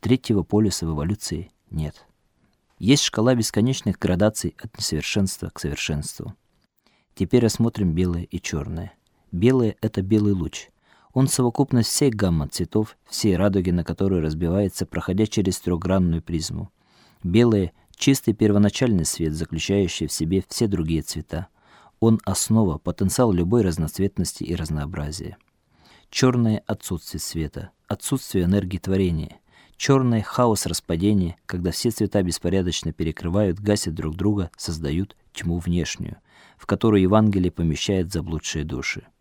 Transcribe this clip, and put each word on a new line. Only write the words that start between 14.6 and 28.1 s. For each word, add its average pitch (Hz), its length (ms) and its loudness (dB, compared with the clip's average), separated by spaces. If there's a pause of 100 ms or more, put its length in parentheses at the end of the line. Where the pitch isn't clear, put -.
проходя 95 400 0
через 95 340 0
трёхгранную 87 640 0
призму. 80 480 -6 (520)
Белое — 101 500 4 (240)
чистый 135 360 2
первоначальный 104 720 2
свет, 78 300 -4
заключающий 82 720 -2
в 76 60 -6
себе 90 360 0
все - 180 -2
другие 82 360 0
цвета. - 460 -8 (500)
Он 113 260 4
основа, 95 540 2
потенциал 98 540 0
любой 90 280 2
разноцветности 87 840 -2
и - 120 -4
разнообразия. 76 840 -6 (720)
Чёрное — 120 580 2
отсутствие - 540 -8
света, - 500 -8 (180)
отсутствие - 560 -2